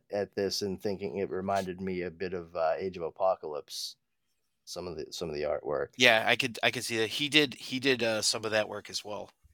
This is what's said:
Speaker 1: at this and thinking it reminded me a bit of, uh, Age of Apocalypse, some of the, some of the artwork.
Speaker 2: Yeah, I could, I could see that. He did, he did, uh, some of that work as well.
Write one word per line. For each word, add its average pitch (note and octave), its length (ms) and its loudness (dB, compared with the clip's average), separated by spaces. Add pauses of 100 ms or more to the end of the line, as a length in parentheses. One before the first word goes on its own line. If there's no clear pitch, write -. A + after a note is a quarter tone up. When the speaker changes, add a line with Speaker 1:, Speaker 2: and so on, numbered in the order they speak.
(120)
Speaker 1:
at G2+ 240 -2
this G2 260 0
and F#2+ 180 -2
thinking F#2+ 360 -2
it G2 140 0
reminded F#2 500 -2
me F#2 220 -2
a F2+ 80 -4
bit F2+ 240 -6
of, E2+ 200 -8
uh, E2 240 2
Age F#2 180 -4
of E2+ 60 -6
Apocalypse, D#2+ 960 -2 (680)
some F2 220 -10
of E2 100 -8
the, D#2 140 -8
some F2 180 -6
of D2+ 60 -4
the D2 80 -2
artwork. C#2+ 540 -2
Speaker 2:
Yeah, A#2 300 8
I A#2 100 4
could, A#2 260 -2
I A#2 80 4
could A#2 140 -6
see A#2 140 -2
that. G#2+ 120 2
He D3 180 -2
did, C#3+ 260 6
he - 260 -6
did, B2+ 240 2
uh, A2 180 2
some A2+ 220 0
of G#2+ 80 0
that G#2+ 160 4
work G#2 220 -10
as - 140 -6
well. G2+ 260 -10 (240)